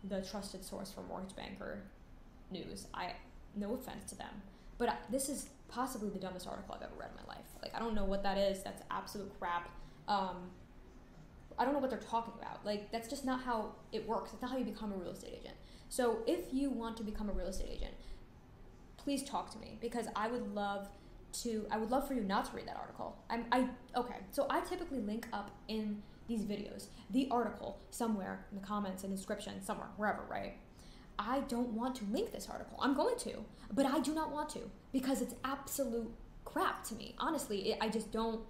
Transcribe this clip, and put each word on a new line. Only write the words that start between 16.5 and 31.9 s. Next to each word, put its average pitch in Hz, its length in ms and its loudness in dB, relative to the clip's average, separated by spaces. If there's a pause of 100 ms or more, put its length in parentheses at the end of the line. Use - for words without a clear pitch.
you 277 160 4
want 226 280 0
to 233 60 -4
become 214 260 0
a 185 40 0
real 185 140 2
estate - 220 0
agent, - 260 -2 (1000)
please 277 280 2
talk - 280 -2
to - 60 -10
me 220 240 -10
because 233 340 0
I 214 140 4
would 214 240 0
love 202 340 0 (560)
to, 220 260 2
I 220 80 4
would 220 140 2
love 269 160 4
for 277 60 0
you 247 80 4
not 196 240 4
to - 100 -8
read - 120 -6
that - 100 -6
article. - 400 -6 (120)
I'm, 233 220 0
I, 254 160 8 (300)
okay, 247 220 0 (120)
so 277 180 4
I 302 120 6
typically 339 400 -2
link 214 320 0
up 202 180 -2 (160)
in 214 340 0 (260)
these 220 180 2
videos, - 400 -2 (240)
the 254 200 6
article 220 600 2
somewhere 196 600 2
in 196 100 -6
the 196 40 -8
comments, 202 380 0
in 196 60 -2
the 196 80 0
description, 202 440 -4
somewhere, 196 360 -2
wherever, 208 320 4
right? - 240 -2 (680)
I 233 280 4
don't 247 220 4
want 233 260 2